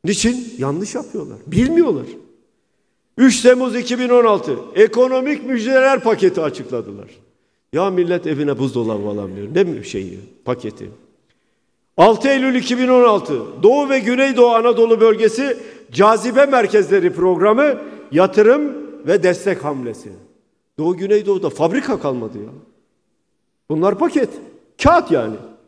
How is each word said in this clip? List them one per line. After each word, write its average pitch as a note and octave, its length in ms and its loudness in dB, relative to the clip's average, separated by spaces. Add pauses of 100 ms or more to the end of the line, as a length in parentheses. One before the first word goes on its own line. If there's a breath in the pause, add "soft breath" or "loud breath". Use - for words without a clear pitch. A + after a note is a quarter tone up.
Niçin? A#3 540 -2
Yanlış C#3+ 360 -6
yapıyorlar. - 520 -12
Bilmiyorlar. B3 600 0 (1120)
Üç B3+ 240 2
Temmuz B3+ 340 4
iki B3 220 -4
bin B3 100 -2
on A#3+ 160 6
altı. F#3+ 320 0 (180)
Ekonomik B3+ 720 2
müjdeler C4 540 2
paketi F#3 400 0
açıkladılar. A2 680 -8 (640)
Ya F#3 180 -2
millet F3 360 -2
evine C#3+ 320 -4
buzdolabı A2 500 -4
alamıyor. G2+ 460 -10
Ne F#3+ 100 2
mü-, D#3 200 -6
şeyi, F#2+ 340 -10 (260)
paketi? G#2+ 460 -10 (1040)
Altı A3 320 4
Eylül C4 260 0
iki A#3+ 240 -2
bin B3+ 100 0
on B3+ 140 6
altı. G3+ 360 2 (240)
Doğu C4+ 260 4
ve C4+ 100 0
Güneydoğu B3 520 2
Anadolu A3+ 500 2
bölgesi A3+ 560 2 (360 loud breath)
cazibe A3 540 2
merkezleri G3+ 680 2
programı, F#3 680 2 (340 loud breath)
yatırım A3 600 2 (340)
ve F#3 160 0
destek F3+ 420 -2
hamlesi. A#2+ 480 -10 (680)
Doğu E3+ 180 -2
Güneydoğu'da G3 540 0
fabrika G#3 500 -2
kalmadı A#2+ 380 -6
ya. A2 120 -14 (1200)
Bunlar F#3 280 0
paket. D4 320 0 (520)
Kağıt F4 280 2
yani. A2 260 -2 (320)